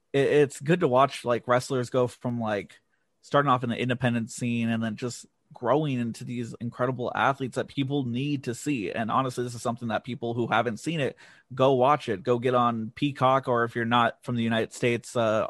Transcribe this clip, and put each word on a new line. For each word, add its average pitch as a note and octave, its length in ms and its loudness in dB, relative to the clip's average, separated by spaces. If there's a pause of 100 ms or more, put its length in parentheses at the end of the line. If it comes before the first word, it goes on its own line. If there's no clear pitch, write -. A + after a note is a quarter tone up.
(120)
it, C#3 140 4
it's C#3+ 340 4
good E3 200 2
to E3 80 2
watch, C3 360 2
like, A#2+ 240 0
wrestlers B2 400 0
go B2+ 180 2
from, A#2+ 340 -6
like, G#2+ 380 -4 (440)
starting C#3+ 280 2
off B2+ 140 2
in A#2+ 60 -2
the - 100 -4
independent A#2+ 500 0
scene A#2 380 -2
and A2+ 140 0
then A2 140 -4
just - 280 -8 (300)
growing C3 440 0
into A#2 260 -6
these A#2+ 360 -8
incredible A#2+ 540 -2
athletes C3 420 0
that A#2 120 -4
people C#3 360 -2
need C#3 400 -4
to A#2+ 100 -4
see. A#2+ 360 -4
And A2 200 -4
honestly, B2 340 -2
this A#2+ 100 -8
is A#2 80 -12
something A#2+ 260 -4
that G#2 160 -4
people A#2+ 300 -6
who A#2 120 0
haven't A2+ 320 0
seen D#3+ 220 -4
it, B2 160 -2 (380)
go C3+ 180 6
watch C3 380 4
it. F#2 120 -4
Go B2 160 2
get B2+ 160 0
on A#2 400 0
Peacock, C3+ 540 2
or A#2 160 2
if A2+ 100 -6
you're A#2 120 -2
not A#2+ 360 2
from B2 140 -4
the A#2 60 0
United A#2 320 0
States, A#2+ 420 -2
uh, A2 340 2